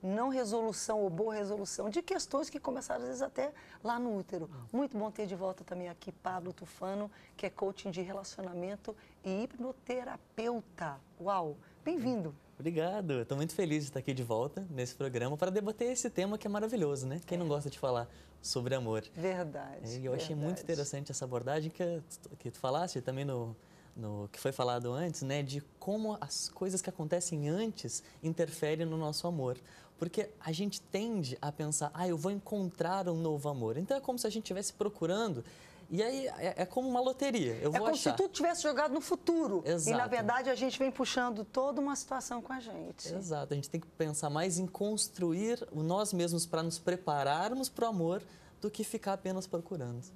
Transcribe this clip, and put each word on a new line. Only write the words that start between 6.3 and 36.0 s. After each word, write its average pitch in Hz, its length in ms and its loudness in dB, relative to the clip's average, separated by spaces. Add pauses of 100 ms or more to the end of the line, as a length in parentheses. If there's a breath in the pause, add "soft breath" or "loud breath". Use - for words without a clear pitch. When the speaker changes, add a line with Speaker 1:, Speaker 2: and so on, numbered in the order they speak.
Speaker 1:
Tufano, 196 580 -6 (280 loud breath)
que - 80 -4
é 185 60 0
coaching 196 400 -4
de 170 100 -4
relacionamento 190 920 -6 (280 loud breath)
e 190 200 0
hipnoterapeuta. 240 1600 -4 (200)
Uau! 175 360 2 (300 loud breath)
Bem-vindo! 233 500 0 (220)
Speaker 2:
Obrigado! 170 560 2
Eu 120 120 2
tô 139 100 0
muito 156 180 0
feliz 156 300 4
de 135 60 -6
estar 135 100 -2
aqui 135 140 0
de 131 100 0
volta 120 480 0
nesse 123 240 -4
programa 131 420 0
para 185 140 2
debater 214 400 0
esse 247 180 0
tema 202 280 0
que 214 100 -4
é - 20 0
maravilhoso, 202 580 0
né? 143 180 -2
Quem 175 120 -2
não 175 100 2
gosta 147 220 2
de - 100 -12
falar 120 280 2 (340 loud breath)
sobre 123 320 0
amor? 110 300 2 (100)
Speaker 1:
Verdade, 147 840 -4
Speaker 2:
É, 127 40 -6
e 131 60 -4
eu 127 80 2
achei 156 220 -2
muito 147 120 0
Speaker 1:
verdade. 180 160 -2
Speaker 2:
interessante 143 480 -2
essa 135 140 -4
abordagem 131 460 0
que, 170 300 -2 (380)
que 123 120 -6
tu - 80 -14
falaste 143 420 0
também 131 240 -2
no, 117 300 -2 (400 loud breath)
no 104 360 -4
que - 80 -14
foi 135 120 2
falado 123 400 2
antes, 156 300 -2
né? 139 220 0
De 139 180 -4 (180)
como 214 420 -2
as - 280 -4
coisas 185 320 -2
que - 80 -2
acontecem 160 600 0
antes 214 540 -2 (200 loud breath)
interferem 156 640 2
no 160 120 0
nosso 151 300 0
amor. 131 300 0 (400 loud breath)
Porque 175 320 0 (100)
a 160 120 -4
gente 190 300 -2
tende 190 600 -2
a 143 100 0
pensar, 151 420 0
"Ah, 175 140 0
eu 170 100 2
vou 175 140 0
encontrar 190 760 0
um 170 80 2
novo 156 340 0
amor." 120 280 0
Então 196 180 0
é 269 60 -2
como 254 160 -2
se 240 80 -2
a 220 60 2
gente 220 120 -2
estivesse 190 300 -2
procurando 196 720 0 (480 loud breath)
E 170 100 2